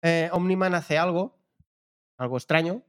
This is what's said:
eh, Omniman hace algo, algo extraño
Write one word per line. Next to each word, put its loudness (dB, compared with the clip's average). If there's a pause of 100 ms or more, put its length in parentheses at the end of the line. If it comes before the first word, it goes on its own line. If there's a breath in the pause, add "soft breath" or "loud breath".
eh, 2
Omniman 0
hace 0
algo, -2 (800)
algo -4
extraño -2